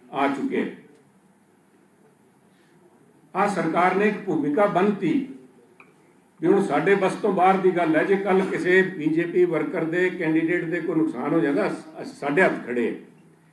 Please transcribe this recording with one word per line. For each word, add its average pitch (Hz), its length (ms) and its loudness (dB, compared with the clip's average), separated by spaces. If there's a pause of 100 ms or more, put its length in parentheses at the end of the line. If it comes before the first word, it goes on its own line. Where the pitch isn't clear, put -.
(120)
ਆ 139 160 0
ਚੁੱਕੇ 131 340 -4
ਹੈ। - 160 -6 (2500)
ਆ 202 120 2
ਸਰਕਾਰ 180 480 2
ਨੇ 208 120 2
ਇੱਕ 208 180 0
ਭੂਮਿਕਾ 151 400 0
ਬੰਨ੍ਹਤੀ 175 480 0 (1300)
ਵੀ 160 80 -2
ਹੁਣ 196 160 4
ਸਾਡੇ 151 320 0
ਵੱਸ 190 200 0
ਤੋਂ 208 180 -2
ਬਾਹਰ 185 240 4
ਦੀ 185 140 2
ਗੱਲ 165 240 2
ਹੈ। 160 80 2
ਜੇ 196 120 2
ਕੱਲ੍ਹ 190 300 2
ਕਿਸੇ 180 360 2 (160)
ਬੀਜੇਪੀ 170 480 0
ਵਰਕਰ 160 380 -2
ਦੇ, 180 260 0
ਕੈਂਡੀਡੇਟ 165 560 -2
ਦੇ 165 160 -4
ਕੋਈ 165 140 -4
ਨੁਕਸਾਨ 147 380 -2
ਹੋ 165 60 4
ਜਾਂਦਾ, 180 280 0
ਅਸ-, - 200 -8 (140)
ਅਸ-, - 180 -16
ਸਾਡੇ 147 220 0
ਹੱਥ - 260 0
ਖੜੇ 120 220 -2
ਹੈ। 95 60 -6 (580)